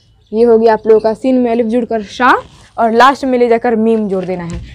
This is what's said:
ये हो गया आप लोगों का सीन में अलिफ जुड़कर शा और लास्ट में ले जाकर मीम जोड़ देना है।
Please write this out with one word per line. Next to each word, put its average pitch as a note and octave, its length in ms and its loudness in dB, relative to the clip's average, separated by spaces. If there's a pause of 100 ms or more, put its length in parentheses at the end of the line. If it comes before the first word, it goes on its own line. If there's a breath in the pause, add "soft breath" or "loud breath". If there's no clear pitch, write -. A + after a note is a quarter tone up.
(340)
ये A3 100 0
हो A#3 140 4
गया A3+ 160 2
आप G#3+ 140 -6
लोगों A3 120 4
का A3 140 -2
सीन C4 240 -2
में B3 140 0
अलिफ A#3 140 -2
जुड़कर A3+ 360 -4
शा B3 320 0 (440 soft breath)
और A3+ 140 0
लास्ट B3 340 2
में B3+ 140 0
ले A#3+ 80 2
जाकर A#3 280 0
मीम A3 320 0
जोड़ F#3+ 180 -6
देना F3+ 180 -8
है। E3+ 180 -10 (140)